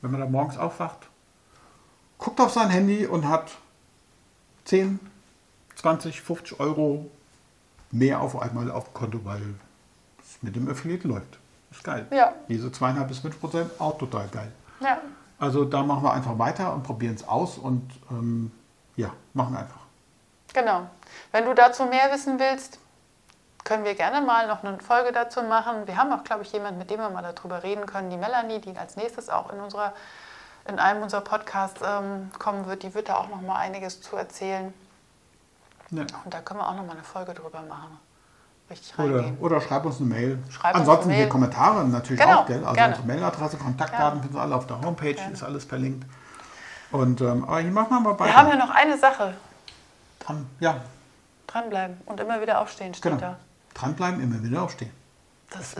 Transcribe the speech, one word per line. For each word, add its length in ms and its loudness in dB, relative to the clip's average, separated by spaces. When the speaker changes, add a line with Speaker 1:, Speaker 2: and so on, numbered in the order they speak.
Speaker 1:
Wenn 100 -6
man 100 -2
da 60 -4
morgens 300 0
aufwacht, 520 -8
guckt 200 -6
auf 140 6
sein 160 4
Handy 380 4
und 200 0
hat 240 0
zehn, 360 2
zwanzig, 460 -2
fünfzig 380 -8
Euro 500 0
mehr 300 2
auf 200 -4
einmal 300 -4
auf 140 -6
dem 80 -20
Konto, 320 -6
weil 300 -8
es 220 -20
mit 140 -8
dem 140 -2
Affiliate 380 -6
läuft. 300 -6
Ist 120 -20
geil. 280 -8
Speaker 2:
Ja. 220 6
Speaker 1:
Diese 240 -4
zweieinhalb 380 0
bis 100 -10
fünf 200 -10
Prozent, 300 -4
auch 180 -2
total 320 -6
geil. 220 -10
Speaker 2:
Ja. 200 0
Speaker 1:
Also 280 2
da 180 0
machen 200 0
wir 100 4
einfach 260 -2
weiter 340 0
und 100 -6
probieren's 440 -6
aus 300 -2
und, 340 -2
ähm, 420 -4
ja, 160 -4
machen 240 -2
einfach. 240 -12
Speaker 2:
Genau. 320 2
Wenn 120 4
du 80 2
dazu 320 8
mehr 280 4
wissen 260 -2
willst, 400 -2
können 180 0
wir 100 -2
gerne 320 0
mal 220 2
noch 160 -4
eine 160 -6
Folge 320 2
dazu 320 -2
machen. 420 0
Wir 120 -6
haben 160 4
auch, 100 -4
glaub 180 -4
ich, 120 -12
jemanden, 260 -6
mit 100 -12
dem 100 -4
wir 100 -4
mal 140 -8
darüber 380 -10
reden 240 -4
können. 240 -8
Die 80 -8
Melanie, 440 -2
die 160 -14
als 180 -12
nächstes 340 -8
auch 220 -2
in 80 -10
unserer, 340 -6
in 120 -6
einem 240 4
unserer 180 -4
Podcasts, 640 -4
ähm, 540 -6
kommen 280 -4
wird, 160 -8
die 120 -12
wird 140 -6
da 60 0
auch 120 0
noch 140 -10
mal 160 -4
einiges 440 -6
zu 140 -12
erzählen. 580 -6
Speaker 1:
Ja. 120 -6
Speaker 2:
Und 100 -12
da 60 -10
können 220 -10
wir 80 -2
auch 60 -6
noch 100 -10
mal 80 -12
eine 100 -16
Folge 300 -10
drüber 300 -14
machen. 360 -16
Richtig 280 -18
Speaker 1:
Oder, 200 2
Speaker 2:
reingehen. 220 -2
Speaker 1:
oder 220 2
schreib 240 -2
uns 120 -4
eine 100 -2
Mail. 320 0
Speaker 2:
Schreib 240 0
uns 80 4
Speaker 1:
Ansonsten 280 8
Speaker 2:
eine 60 4
Speaker 1:
hier 100 8
Speaker 2:
Mail. 60 0
Speaker 1:
Kommentare 540 6
natürlich 360 2
Speaker 2:
Genau, 200 10
Speaker 1:
auch, 40 4
gell? 180 -2
Also 120 0
Speaker 2:
gerne. 200 6
Speaker 1:
unsere 120 -6
Mailadresse, 500 -2
Kontaktdaten 480 -4
Speaker 2:
Gerne. 160 2
Speaker 1:
findest 140 -6
du 40 -4
alle 160 0
auf 120 -2
der 140 -8
Homepage, 340 -2
Speaker 2:
Gerne. 180 -8
Speaker 1:
ist 100 -12
alles 220 -8
verlinkt. 400 -4
Und, 280 2
ähm, 240 2
aber 160 -2
hier 120 0
machen 180 2
wir 100 4
mal 140 4
Speaker 2:
Wir 80 -4
Speaker 1:
weiter. 160 6
Speaker 2:
haben 120 12
ja 60 6
noch 140 4
eine 280 6
Sache. 360 4
Speaker 1:
Dran, 280 -8
ja. 180 2
Speaker 2:
Dranbleiben 520 -4
und 120 -10
immer 220 -2
wieder 180 2
aufstehen 360 -6
steht 160 -16
Speaker 1:
Genau. 100 -2
Speaker 2:
da. 140 -8
Speaker 1:
Dranbleiben, 460 -2
immer 200 -2
wieder 220 -2
aufstehen. 280 -8
Speaker 2:
Das 80 -14
Speaker 1:
Das 140 -14
ist 60 -10